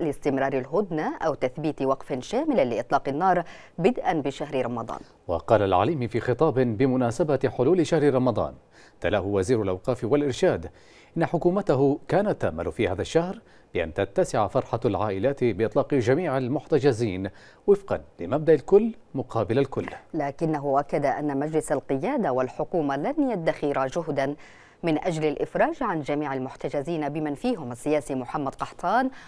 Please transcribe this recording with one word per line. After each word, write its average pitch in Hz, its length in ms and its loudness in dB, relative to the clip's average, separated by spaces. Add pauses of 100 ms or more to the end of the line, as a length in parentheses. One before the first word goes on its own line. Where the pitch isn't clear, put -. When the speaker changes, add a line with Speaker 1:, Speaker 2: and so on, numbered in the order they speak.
Speaker 1:
لاستمرار 135 520 0
الهدنة 165 640 -2
أو 151 180 -2
تثبيت 139 480 -4
وقف 135 380 -2
شامل 214 500 0
لإطلاق 127 380 -2
النار 170 360 2 (340)
بدءا 185 340 2
بشهر 143 520 -2
رمضان. 117 360 -6 (280)
Speaker 2:
وقال 95 340 4
العليمي 107 460 2
في 113 120 -2
خطاب 127 340 2
بمناسبة 127 1040 2
حلول 156 280 4
شهر 147 280 4
رمضان 104 400 0 (460)
تلاه 90 260 0
وزير 101 360 2
الأوقاف 98 420 -4
والإرشاد 131 680 0 (460)
إن 165 100 0
حكومته 160 720 2 (100)
كانت 190 320 0
تأمل 85 320 -2
في 107 160 0
هذا 92 140 -2
الشهر 175 360 0 (360)
بأن 82 200 -2
تتسع 110 540 0
فرحة 120 360 -2
العائلات 104 600 0
بإطلاق 113 500 0
جميع 135 440 2
المحتجزين 120 920 0 (360)
وفقا 196 340 2 (200)
لمبدأ 147 340 2
الكل 208 400 4 (200)
مقابل 117 440 0
الكل، 123 280 -2 (280)
Speaker 1:
لكنه 143 680 0
أكد 147 240 0
أن 139 340 0
مجلس 156 340 -2
القيادة 151 600 -2
والحكومة 135 640 -2
لن 262 340 0
يدخر 151 560 0
جهدا 143 480 -2 (480)
من 160 160 2
أجل 156 260 -2
الإفراج 190 560 0
عن 190 220 -2
جميع 147 320 -2
المحتجزين 143 720 -4
بمن 151 260 -4
فيهم 165 380 -4
السياسي 147 420 -2
محمد 131 400 -4
قحطان 226 560 -2 (180)